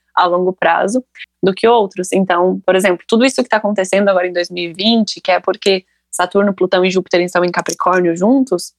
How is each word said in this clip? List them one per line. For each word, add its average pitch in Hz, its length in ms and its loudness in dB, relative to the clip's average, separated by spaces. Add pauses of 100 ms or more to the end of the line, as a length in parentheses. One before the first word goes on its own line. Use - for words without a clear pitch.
(120)
a 180 140 2
longo 180 260 0
prazo, 190 520 0 (360)
do 190 140 0
que 226 140 0
outros. 208 420 0
Então, 185 560 0
por 185 80 4
exemplo, 185 320 0
tudo 226 180 2
isso 262 200 0
que - 40 -10
tá 220 100 0
acontecendo 202 500 0
agora 185 180 2
em 180 60 -6
dois 175 180 -4
mil 175 200 -8
e - 20 -12
vinte, 208 480 0
que - 100 -2
é 180 80 2
porque 190 460 -2 (260)
Saturno, 196 420 0
Plutão 185 320 0
e 185 60 2
Júpiter 185 300 0
estão 180 240 -2
em 180 80 -2
Capricórnio 180 640 -2
juntos 220 640 0